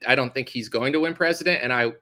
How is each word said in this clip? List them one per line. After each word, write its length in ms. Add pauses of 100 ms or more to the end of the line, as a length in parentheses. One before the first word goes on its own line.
I 80
don't 180
think 160
he's 200
going 240
to 80
win 120
president, 480
and 100
I, 200 (100)